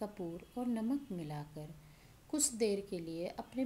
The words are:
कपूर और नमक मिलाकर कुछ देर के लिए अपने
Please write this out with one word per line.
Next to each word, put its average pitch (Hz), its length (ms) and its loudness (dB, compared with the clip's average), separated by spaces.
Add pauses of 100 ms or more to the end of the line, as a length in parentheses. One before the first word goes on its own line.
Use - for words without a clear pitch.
कपूर 185 460 -4 (120)
और 247 80 0
नमक 240 460 2
मिलाकर 151 600 -4 (560)
कुछ 302 220 4
देर 202 380 4
के 180 80 0
लिए 165 300 -2
अपने 247 380 -2